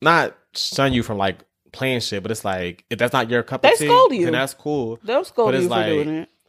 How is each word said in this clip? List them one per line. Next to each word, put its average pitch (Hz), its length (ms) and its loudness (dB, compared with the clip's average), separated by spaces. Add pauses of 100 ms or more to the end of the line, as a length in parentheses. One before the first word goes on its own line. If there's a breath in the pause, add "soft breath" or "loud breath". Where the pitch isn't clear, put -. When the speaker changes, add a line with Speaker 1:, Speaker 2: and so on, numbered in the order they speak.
Speaker 1:
not 156 340 2 (200)
shun 135 400 -2
you 120 80 0
from, 107 160 -6
like, 95 220 -2 (320)
playing 131 280 -4
shit, 101 220 -6
but 104 80 -8
it's 110 160 -6
like, 92 420 -6
if 113 100 -8
that's 123 140 0
not 120 160 0
your 120 140 0
cup 135 200 -6
of 285 80 6
Speaker 2:
They 466 60 4
Speaker 1:
tea, - 120 -2
Speaker 2:
scold 480 260 6
you. 190 100 0
Speaker 1:
then - 80 0
that's 131 220 -2
cool. 127 500 -4
Speaker 2:
They'll 170 200 0
scold 220 240 0
Speaker 1:
But 127 80 2
it's 135 80 2
Speaker 2:
you 180 40 0
for 110 160 0
doing 156 360 0
Speaker 1:
like, - 80 -12
Speaker 2:
it. - 0 - (200)